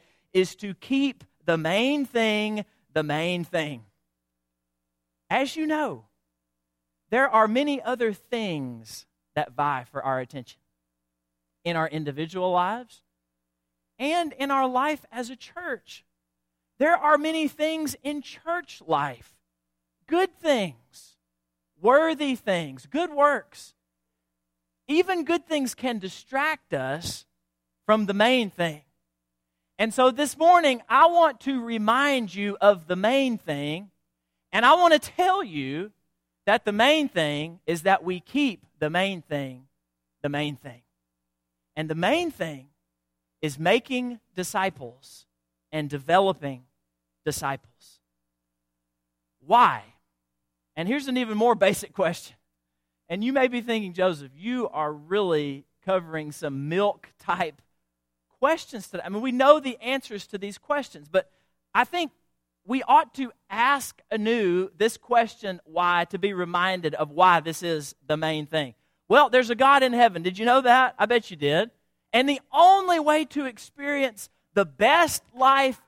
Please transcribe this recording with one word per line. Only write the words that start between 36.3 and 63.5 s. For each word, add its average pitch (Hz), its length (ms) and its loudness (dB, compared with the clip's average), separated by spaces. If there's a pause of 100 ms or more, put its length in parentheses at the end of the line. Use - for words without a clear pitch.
that 214 180 2
the 214 60 -4
main 269 360 2
thing 156 600 -4
is 160 160 -4
that 190 200 2
we 180 160 -6
keep 269 460 -4 (140)
the 151 100 -2
main 180 320 -2
thing 135 460 -10 (560)
the 143 60 -4
main 147 260 -6
thing. 123 260 -20 (920)
And 156 120 -6
the 156 80 -4
main 294 360 0
thing 147 380 -10 (720)
is 147 180 -8
making 240 600 -2 (160)
disciples 185 880 -8 (460)
and 151 180 -6
developing 147 760 0 (600)
disciples. - 760 -8 (1500)
Why? 160 380 4 (920)
And 165 120 -4
here's 269 200 -4
an 254 100 -2
even 220 200 -2
more 226 180 4
basic - 380 0
question. - 420 -4 (720)
And 190 160 -6
you 247 100 0
may 262 140 4
be 247 140 -4
thinking, 220 320 -4
"Joseph, 165 420 -2
you 226 340 -6
are 151 220 -4
really 151 720 -2 (200)
covering 160 460 -4
some 143 380 -8
milk 196 400 -2 (100)
type 180 420 -4 (800)
questions 277 480 -2
today." - 180 -12
I 180 40 -12
mean, 208 120 -6
we 262 100 -4
know 269 280 4
the 269 180 -8
answers 233 500 -8
to 208 100 -12
these 196 200 -10
questions, 165 520 -8
but 185 200 0 (440)
I 226 100 4
think 349 280 -4 (540)
we 247 180 -4
ought 294 320 2
to 254 160 -6 (180)
ask 247 520 -2 (100)